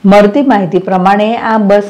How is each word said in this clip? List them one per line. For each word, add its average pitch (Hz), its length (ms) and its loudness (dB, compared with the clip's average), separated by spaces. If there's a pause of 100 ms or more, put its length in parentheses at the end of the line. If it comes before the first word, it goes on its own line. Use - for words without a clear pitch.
મળતી 208 360 2
માહિતી 196 360 -2
પ્રમાણે 196 580 -2
આ 220 220 -4
બસ 202 320 2